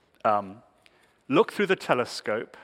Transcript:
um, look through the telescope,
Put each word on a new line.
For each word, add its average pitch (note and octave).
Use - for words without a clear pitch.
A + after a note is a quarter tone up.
um, G#2
look F3
through G3+
the E3
telescope, -